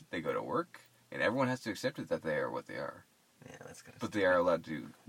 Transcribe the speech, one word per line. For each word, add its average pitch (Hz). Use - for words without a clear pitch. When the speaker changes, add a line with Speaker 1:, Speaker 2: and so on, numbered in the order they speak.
Speaker 1:
They -
go 73
to -
work, -
and 67
everyone 120
has 127
to 110
accept 110
it -
that 78
they 78
are 65
what 60
they 52
are. 69
Speaker 2:
Yeah, -
that's -
kinda -
Speaker 1:
But 98
they 104
Speaker 2:
stupid. 92
Speaker 1:
are 90
allowed 87
to 73